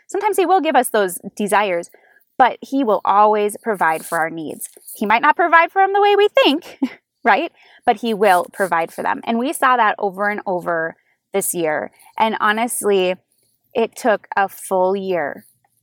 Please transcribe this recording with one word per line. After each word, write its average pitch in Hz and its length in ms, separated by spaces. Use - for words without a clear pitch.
Sometimes 415 300
he 370 100
will 370 140
give 285 160
us 247 120
those 196 300
desires, 196 560
but 240 240
he 269 220
will 214 200
always 208 580
provide 175 420
for 165 140
our 160 120
needs. 160 380
He 214 120
might 226 160
not 302 140
provide 339 340
for 381 120
them 392 100
the 403 80
way 403 160
we 415 120
think, 359 500
<laughs> - 220
right? 247 280
But 233 120
he 226 180
will 185 380
provide 170 400
for - 100
them. - 220
And 233 140
we 269 140
saw 254 240
that 214 220
over 202 300
and 208 180
over 170 500
this 190 220
year. 156 380
And 220 220
honestly, 208 760
it 226 220
took 214 400
a 196 120
full 190 480
year 185 480